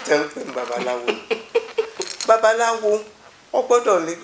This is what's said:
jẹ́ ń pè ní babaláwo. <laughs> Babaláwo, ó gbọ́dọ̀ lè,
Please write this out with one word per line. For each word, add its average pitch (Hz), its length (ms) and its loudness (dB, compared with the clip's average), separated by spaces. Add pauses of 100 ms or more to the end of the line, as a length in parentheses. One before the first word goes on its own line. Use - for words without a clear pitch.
jẹ́ 147 120 4
ń 151 100 -2
pè 131 160 -10
ní 139 80 -10
babaláwo. 120 560 -4
<laughs> - 1200 -4
Babaláwo, 220 720 4 (520)
ó 262 100 0
gbọ́dọ̀ 240 420 4
lè, 170 200 -6